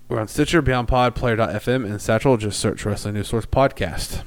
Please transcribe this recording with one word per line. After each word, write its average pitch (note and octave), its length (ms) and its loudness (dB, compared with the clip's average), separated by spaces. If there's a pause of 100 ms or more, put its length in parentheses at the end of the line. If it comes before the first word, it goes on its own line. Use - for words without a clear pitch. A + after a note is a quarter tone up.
We're A#2+ 120 -2
on A2 80 -4
Stitcher, D3+ 320 2
Beyond B2+ 280 0
Pod, B2 260 4
Player A#2 220 0
dot G#2+ 180 0
F G#2 140 -4
M, B2 180 0
and G#2 120 -6
Satchel. A#2 380 4
Just G#2+ 240 -4
search - 240 -2
Wrestling G#2 300 -2
News G2+ 140 -4
Source F2+ 180 -2
Podcast. - 800 0